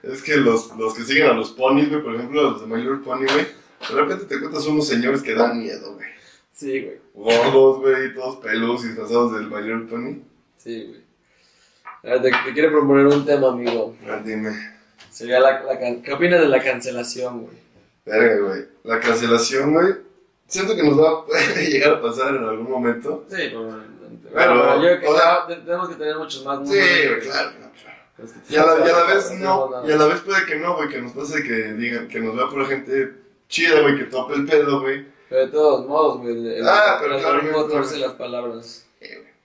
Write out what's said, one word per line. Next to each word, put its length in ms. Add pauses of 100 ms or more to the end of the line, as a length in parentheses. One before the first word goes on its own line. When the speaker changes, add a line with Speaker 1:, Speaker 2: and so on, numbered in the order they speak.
Speaker 1:
es 200
que 140
los, 400
los 160
que 100
siguen 240
a 60
los 180
ponis, 380
güey, 120
por 140
ejemplo, 260 (100)
los 100
de 60
My 140
Little 220
Pony, 220
güey, 220 (420)
de 60
repente 300
te 100
encuentras 320
unos 200
señores 340
que 140
dan 240
miedo, 360
güey. 120 (460)
Speaker 2:
Sí, 280
güey. 200 (120)
Speaker 1:
Gordos, 680
güey, 340
todos 240
peludos 480
y 40
disfrazados 440
del 160
My 120
Little 280
Pony. 320 (360)
Speaker 2:
Sí, 300
güey. 140 (1040)
A 160
ver, 20
te, 100 (140)
te 80
quiero 180
proponer 360
un 180
tema, 240
amigo. 540
Speaker 1:
A 80
ver, 120
dime. 280 (580)
Speaker 2:
Sería 300
la, 240
la 160
can-, 220
¿qué 120
opinas 280
de 60
la 140
cancelación, 840
güey? 140 (480)
Speaker 1:
Verga, 420
güey. 140 (220)
La 160
cancelación, 760
güey, 200 (540)
siento 280
que 80
nos 160
va 280
a 320
<laughs> 0
llegar 360
a 60
pasar 340
en 100
algún 260
momento. 580
Speaker 2:
Sí, 220
probablemente. 840
Speaker 1:
Pero, 240
Speaker 2:
Bueno, 180
yo 60
creo 200
que 60
Speaker 1:
o 100
sea, 300
Speaker 2:
te-, 100
tenemos 320
que 60
tener 220
muchos 280
más 140
Speaker 1:
Sí, 160
Speaker 2:
números, 200
Speaker 1:
güey, 140
Speaker 2:
güey. 120
Speaker 1:
claro, 280 (100)
claro. 120 (460)
Speaker 2:
Los 140
que 220
Speaker 1:
Y 20
a 100
la, 200
y 40
a 40
la 100 (100)
vez 160
Speaker 2:
tenemos 120
Speaker 1:
no, 300
Speaker 2:
nada. 180
Speaker 1:
y 20
a 60
la 80
vez 160
puede 240
que 100
no, 200
güey, 140
que 120
nos 100
pase 320
que 100 (200)
digan, 340
que 120
nos 180
vea 100
pura 180
gente 480 (360)
chida, 320
güey, 160
que 80
tope 300
el 100
pedo, 360
güey. 240 (240)
Speaker 2:
Pero 160
de 60
todos 360
modos, 320
güey, 180
el, 100
el, 200
Speaker 1:
Ah, 340
pero 140
Speaker 2:
el 60
Speaker 1:
claro, 140
Speaker 2:
algoritmo 280
Speaker 1:
güey, 80
Speaker 2:
torce 240
Speaker 1:
güey. 60
Speaker 2:
las 120
palabras. 720 (160)
Speaker 1:
Sí, 60
güey. 240 (140)